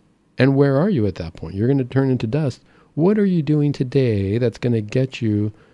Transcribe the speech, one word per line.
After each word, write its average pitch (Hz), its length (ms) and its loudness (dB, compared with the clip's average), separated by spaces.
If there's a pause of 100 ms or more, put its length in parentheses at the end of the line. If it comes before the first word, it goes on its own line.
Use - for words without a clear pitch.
(380)
And 135 180 4
where 139 220 4
are 185 120 2
you 117 160 0
at 92 100 -2
that 82 180 -10
point? 80 200 -12
You're 104 140 0
gonna 139 160 2
turn 135 260 0
into 123 160 -2
dust. 135 360 -4 (320)
What 190 240 2
are 202 80 2
you 180 160 0
doing 147 300 0
today 120 680 0
that's 120 200 -2
gonna 120 220 -2
get 127 400 -4
you 104 320 0 (220)